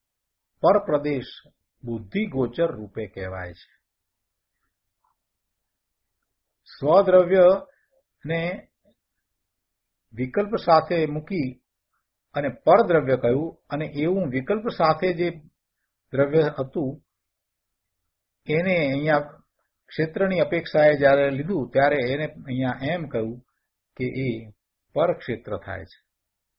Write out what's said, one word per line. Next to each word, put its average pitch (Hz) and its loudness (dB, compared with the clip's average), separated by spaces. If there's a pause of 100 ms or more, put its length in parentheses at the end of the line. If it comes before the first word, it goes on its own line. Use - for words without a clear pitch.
(640)
પરપ્રદેશ 151 2 (520)
બુદ્ધિગોચર 131 -4
રૂપે 107 -10
કહેવાય 92 -10
છે. - -20 (3000)
સ્વદ્રવ્યને 180 2 (1700)
વિકલ્પ 123 -4
સાથે 160 2
મૂકી 151 -4 (840)
અને 143 -4
પરદ્રવ્ય 156 4
કહ્યું 127 -2 (140)
અને 151 -6
એવું 156 -2
વિકલ્પ 202 -4
સાથે 160 0
જે 170 -4 (840)
દ્રવ્ય 143 2
હતું 135 -4 (1600)
એને 175 0
અહીંયા 147 0 (600)
ક્ષેત્રની 180 -2
અપેક્ષાએ 156 2
જ્યારે 139 4
લીધું 139 -4
ત્યારે 139 2 (120)
એને 151 -4
અહીંયા 127 -6
એમ 156 -4
કહ્યું 117 -6 (580)
કે 127 -4 (140)
એ 131 -4 (640)
પરક્ષેત્ર 143 -4
થાય 92 -12
છે. - -20 (600)